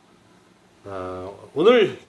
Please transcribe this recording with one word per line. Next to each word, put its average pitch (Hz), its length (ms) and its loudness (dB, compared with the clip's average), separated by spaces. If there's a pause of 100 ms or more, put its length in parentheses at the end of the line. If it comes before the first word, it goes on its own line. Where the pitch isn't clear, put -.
(840)
아, 92 440 -12 (260)
오늘 190 540 2